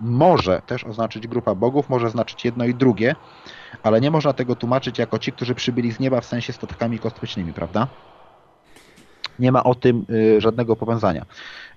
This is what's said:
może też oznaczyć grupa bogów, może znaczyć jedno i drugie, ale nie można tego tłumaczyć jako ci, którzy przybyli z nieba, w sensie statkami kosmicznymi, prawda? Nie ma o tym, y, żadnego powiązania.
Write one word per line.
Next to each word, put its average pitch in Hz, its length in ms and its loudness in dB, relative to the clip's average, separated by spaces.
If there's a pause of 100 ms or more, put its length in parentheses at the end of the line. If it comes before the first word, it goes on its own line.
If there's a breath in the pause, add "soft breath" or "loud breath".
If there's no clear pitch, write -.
może 120 600 2
też - 220 -8
oznaczyć 110 440 -6
grupa 113 280 -2
bogów, 127 340 0
może 123 200 0
znaczyć 113 360 -6
jedno 120 200 -2
i 123 80 0
drugie, 123 420 2 (680 loud breath)
ale 110 180 4
nie 143 100 2
można 151 220 2
tego 123 220 -2
tłumaczyć 123 440 -2
jako 113 200 -2
ci, 123 120 -6
którzy 123 240 -4
przybyli 120 360 -2
z 113 80 -10
nieba, 131 220 0
w - 40 -12
sensie 120 280 -6
statkami 117 460 -6
kosmicznymi, 104 540 -8
prawda? 90 340 -2 (1500 loud breath)
Nie 127 120 4
ma 127 120 4
o 127 120 4
tym, 120 340 2
y, 110 320 6
żadnego 113 340 2
powiązania. 107 500 -2 (520 loud breath)